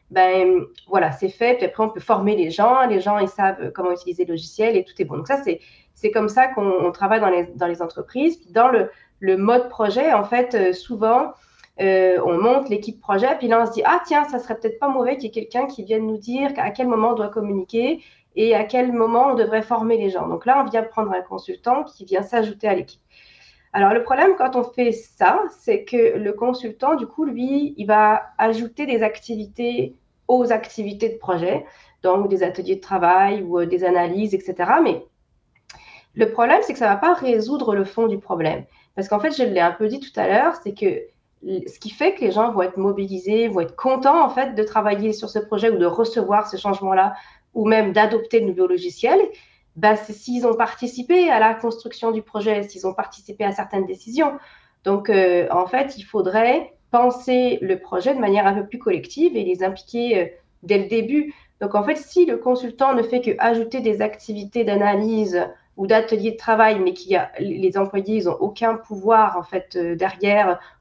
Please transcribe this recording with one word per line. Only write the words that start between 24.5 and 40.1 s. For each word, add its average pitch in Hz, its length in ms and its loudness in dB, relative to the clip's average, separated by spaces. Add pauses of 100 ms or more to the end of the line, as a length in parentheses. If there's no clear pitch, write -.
on 240 60 2
fait 240 280 0
ça, - 480 0 (220)
c'est 208 240 0
que 226 320 2
le 208 160 -4
consultant, 247 600 -2
du 233 120 -4
coup, 311 160 -6
lui, 269 540 -4
il 202 100 -8
va 214 360 4 (140)
ajouter 226 480 -2
des 233 160 0
activités 220 920 -6 (320)
aux 240 240 2
activités 220 580 -4
de - 80 -10
projet, 180 480 -4 (380)
donc 196 260 2
des 185 140 0
ateliers 180 320 -4
de 190 60 -8
travail 190 640 2
ou, 175 160 -2
euh, 170 60 0
des 175 180 -2
analyses, 180 500 0
et 190 60 0
cetera. 185 420 0
Mais 208 240 0 (1080)
le 220 160 2
problème, 262 300 4
c'est - 120 -4
que - 60 -10
ça 226 80 0
va 202 80 2
pas 320 180 2
résoudre 240 640 -2
le 196 80 0
fond 226 240 -2
du 202 100 -2
problème. 165 460 -6 (320)
Parce 190 140 -6
qu'en 208 100 0
fait, 302 160 -2
je 254 80 0
l'ai 196 160 0
un 170 120 4
peu 214 160 -2
dit 254 120 -6
tout - 180 -18